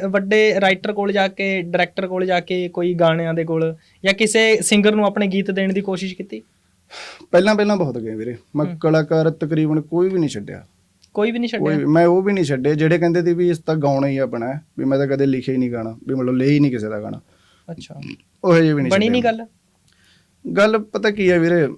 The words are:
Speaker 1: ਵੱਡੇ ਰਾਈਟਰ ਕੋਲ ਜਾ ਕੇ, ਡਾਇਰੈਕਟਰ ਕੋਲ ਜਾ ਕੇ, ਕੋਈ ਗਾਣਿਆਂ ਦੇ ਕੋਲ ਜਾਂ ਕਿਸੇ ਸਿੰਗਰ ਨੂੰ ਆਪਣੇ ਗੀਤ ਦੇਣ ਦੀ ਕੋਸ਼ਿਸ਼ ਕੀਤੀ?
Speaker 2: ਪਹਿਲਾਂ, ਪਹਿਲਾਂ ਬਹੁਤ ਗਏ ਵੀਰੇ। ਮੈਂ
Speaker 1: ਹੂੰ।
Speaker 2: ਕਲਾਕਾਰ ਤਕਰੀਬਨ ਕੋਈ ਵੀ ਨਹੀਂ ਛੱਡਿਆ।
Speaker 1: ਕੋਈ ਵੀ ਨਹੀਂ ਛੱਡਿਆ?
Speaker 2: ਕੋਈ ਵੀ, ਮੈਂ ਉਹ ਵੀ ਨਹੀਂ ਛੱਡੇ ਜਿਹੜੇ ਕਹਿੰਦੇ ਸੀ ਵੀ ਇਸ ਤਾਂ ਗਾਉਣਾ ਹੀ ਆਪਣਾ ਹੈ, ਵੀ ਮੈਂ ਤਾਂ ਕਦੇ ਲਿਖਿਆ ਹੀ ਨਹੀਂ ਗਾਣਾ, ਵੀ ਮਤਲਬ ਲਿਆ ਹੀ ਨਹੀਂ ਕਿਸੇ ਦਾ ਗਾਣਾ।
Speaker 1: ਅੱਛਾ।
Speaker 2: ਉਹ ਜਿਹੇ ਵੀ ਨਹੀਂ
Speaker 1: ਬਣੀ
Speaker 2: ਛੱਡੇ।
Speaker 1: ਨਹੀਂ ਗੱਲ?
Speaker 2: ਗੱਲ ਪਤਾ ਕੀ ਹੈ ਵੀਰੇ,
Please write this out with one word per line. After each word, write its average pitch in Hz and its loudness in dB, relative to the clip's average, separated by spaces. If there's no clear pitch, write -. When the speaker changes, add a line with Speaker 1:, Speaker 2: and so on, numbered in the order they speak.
Speaker 1:
ਵੱਡੇ 202 2
ਰਾਈਟਰ 190 2
ਕੋਲ 202 -2
ਜਾ 196 2
ਕੇ, 196 -2
ਡਾਇਰੈਕਟਰ 180 -2
ਕੋਲ 185 -2
ਜਾ 180 0
ਕੇ, 180 -4
ਕੋਈ 175 -2
ਗਾਣਿਆਂ 165 2
ਦੇ 165 -2
ਕੋਲ 160 -2
ਜਾਂ 196 2
ਕਿਸੇ 220 2
ਸਿੰਗਰ 214 2
ਨੂੰ 208 2
ਆਪਣੇ 202 0
ਗੀਤ 196 -2
ਦੇਣ 190 -2
ਦੀ 202 -2
ਕੋਸ਼ਿਸ਼ 185 -6
ਕੀਤੀ? 220 -14
Speaker 2:
ਪਹਿਲਾਂ, 196 4
ਪਹਿਲਾਂ 208 0
ਬਹੁਤ 135 -4
ਗਏ 110 -8
ਵੀਰੇ। 113 -8
ਮੈਂ 143 0
Speaker 1:
ਹੂੰ। 175 -8
Speaker 2:
ਕਲਾਕਾਰ 160 2
ਤਕਰੀਬਨ 156 -2
ਕੋਈ 170 0
ਵੀ 190 -2
ਨਹੀਂ 151 0
ਛੱਡਿਆ। 98 -12
Speaker 1:
ਕੋਈ 214 -2
ਵੀ 233 -6
ਨਹੀਂ 240 -4
ਛੱਡਿਆ? 156 -4
Speaker 2:
ਕੋਈ 156 0
ਵੀ, 143 -2
ਮੈਂ 160 4
ਉਹ 175 4
ਵੀ 202 0
ਨਹੀਂ 185 0
ਛੱਡੇ 139 0
ਜਿਹੜੇ 156 2
ਕਹਿੰਦੇ 170 4
ਸੀ 170 0
ਵੀ 175 2
ਇਸ 165 0
ਤਾਂ 160 -2
ਗਾਉਣਾ 139 0
ਹੀ 135 -2
ਆਪਣਾ 120 -4
ਹੈ, 151 -8
ਵੀ 135 -4
ਮੈਂ 135 2
ਤਾਂ 139 0
ਕਦੇ 135 0
ਲਿਖਿਆ 131 -2
ਹੀ 131 0
ਨਹੀਂ 123 -2
ਗਾਣਾ, 113 -8
ਵੀ 135 -4
ਮਤਲਬ 127 -2
ਲਿਆ 131 2
ਹੀ 147 4
ਨਹੀਂ 143 4
ਕਿਸੇ 107 -6
ਦਾ 107 -6
ਗਾਣਾ। 107 -12
Speaker 1:
ਅੱਛਾ। - -18
Speaker 2:
ਉਹ 180 4
ਜਿਹੇ 160 4
ਵੀ 143 0
ਨਹੀਂ 135 0
Speaker 1:
ਬਣੀ 202 4
Speaker 2:
ਛੱਡੇ। 233 2
Speaker 1:
ਨਹੀਂ 247 2
ਗੱਲ? 226 -2
Speaker 2:
ਗੱਲ 220 4
ਪਤਾ 214 -2
ਕੀ 202 2
ਹੈ 175 4
ਵੀਰੇ, 165 2